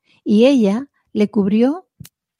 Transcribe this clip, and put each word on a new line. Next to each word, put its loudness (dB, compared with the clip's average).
y 2
ella 0
le -2
cubrió -2